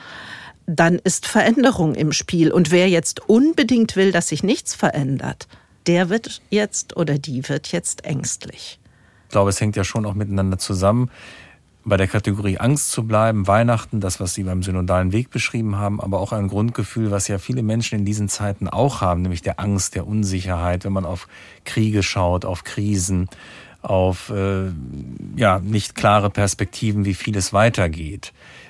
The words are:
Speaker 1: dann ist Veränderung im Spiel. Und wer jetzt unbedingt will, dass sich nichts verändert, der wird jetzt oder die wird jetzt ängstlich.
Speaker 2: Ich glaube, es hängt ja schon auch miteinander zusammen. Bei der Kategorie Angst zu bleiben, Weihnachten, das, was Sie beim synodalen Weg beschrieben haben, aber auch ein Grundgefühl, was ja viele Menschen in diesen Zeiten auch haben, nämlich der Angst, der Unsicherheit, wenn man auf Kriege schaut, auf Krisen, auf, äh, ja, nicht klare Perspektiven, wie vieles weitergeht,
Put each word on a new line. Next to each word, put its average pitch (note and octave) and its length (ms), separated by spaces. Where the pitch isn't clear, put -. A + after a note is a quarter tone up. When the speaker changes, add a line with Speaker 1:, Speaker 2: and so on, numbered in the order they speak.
Speaker 1:
dann E3 340
ist - 260
Veränderung A3+ 680
im D3+ 180
Spiel. E3 400
Und D#3+ 180
wer F3+ 180
jetzt - 400
unbedingt A#3+ 680
will, F#3+ 160
dass E3+ 160
sich D3+ 140
nichts - 320
verändert, C3+ 760
der F3 240
wird - 300
jetzt - 460
oder D3+ 220
die C#3 300
wird C#3 240
jetzt - 320
ängstlich. - 760
Speaker 2:
Ich - 80
glaube, G2+ 180
es F#2+ 100
hängt G#2+ 140
ja G2 100
schon G#2+ 220
auch F#2 80
miteinander G2 440
zusammen. G#2 520
Bei G2+ 120
der F#2+ 100
Kategorie G#2 520
Angst C#3+ 340
zu B2 120
bleiben, A2 420
Weihnachten, A2+ 540
das, F#2 200
was F#2+ 140
Sie G2 100
beim F#2 180
synodalen F#2 500
Weg A#2 180
beschrieben A2 460
haben, G2+ 240
aber G2 200
auch G2 120
ein G2+ 160
Grundgefühl, G#2+ 640
was G2+ 160
ja G2+ 120
viele B2+ 240
Menschen A2 360
in G2+ 60
diesen G#2 240
Zeiten G2 400
auch B2 320
haben, F2+ 220
nämlich F2+ 200
der - 160
Angst, G2 360
der - 120
Unsicherheit, F#2 760
wenn G2 80
man F#2+ 120
auf F2 220
Kriege G#2+ 380
schaut, F2+ 420
auf F#2 200
Krisen, F#2+ 640
auf, F#2 480
äh, G2 360
ja, F#2+ 240
nicht G#2 340
klare G#2 340
Perspektiven, G2+ 760
wie G2 100
vieles G2+ 380
weitergeht, E2+ 800